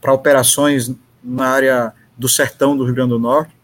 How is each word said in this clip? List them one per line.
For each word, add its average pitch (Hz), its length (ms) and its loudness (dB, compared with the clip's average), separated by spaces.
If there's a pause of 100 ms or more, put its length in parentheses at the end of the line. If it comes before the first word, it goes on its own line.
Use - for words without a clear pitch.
pra 135 120 2
operações 135 760 0 (320)
na 127 240 -4
área 131 460 0 (240)
do 123 100 -6
sertão 139 480 0
do 135 80 -4
Rio 123 120 -2
Grande 127 160 0
do 117 80 0
Norte. 139 320 -2 (120)